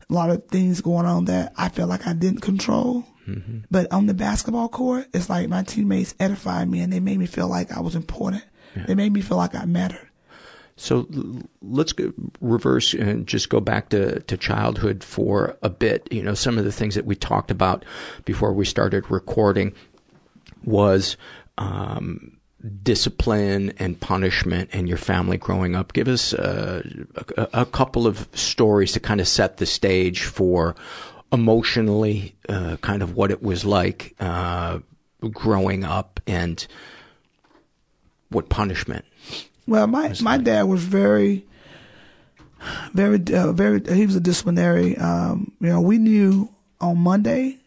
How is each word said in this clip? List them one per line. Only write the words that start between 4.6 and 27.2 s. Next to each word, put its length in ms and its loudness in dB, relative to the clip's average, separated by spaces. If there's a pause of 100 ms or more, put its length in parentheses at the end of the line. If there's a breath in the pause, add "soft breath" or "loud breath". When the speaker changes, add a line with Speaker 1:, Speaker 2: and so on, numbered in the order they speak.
Speaker 1:
court, 440 -2
it's 160 -2
like 200 -2
my 140 -2
teammates 560 -2
edified 500 -2
me 120 0
and 120 -2
they 60 -2
made 200 0
me 60 0
feel 220 -4
like 280 -4
I 40 -6
was 160 -4
important. 480 -6 (320 loud breath)
Speaker 2:
Yeah. 100 -8
Speaker 1:
They 100 0
made 180 2
me 80 2
feel 160 -2
like 180 0
I 100 -8
mattered. 420 -2 (680 loud breath)
Speaker 2:
So 380 -2
l-, 280 -8 (220)
let's 300 -2
go 200 -4 (260)
reverse 540 2
and 320 -2
just 240 -4
go 120 2
back 280 -4
to, 320 0
to 160 -6
childhood 680 -2
for 600 -2
a 60 0
bit. 420 0
You 100 -4
know, 140 -2
some 240 0
of 60 0
the 60 -2
things 240 -4
that 100 -2
we 100 0
talked 340 -2
about 340 0 (420 loud breath)
before 280 0
we 120 2
started 440 0
recording 640 2 (920 loud breath)
was, 540 4 (400 loud breath)
um, 800 -6 (460)
discipline 960 0
and 200 -4
punishment 720 0
and 160 -2
your 120 -2
family 360 0
growing 400 -2
up. 180 -4
Give 140 0
us, 240 0
uh, 520 -4 (520)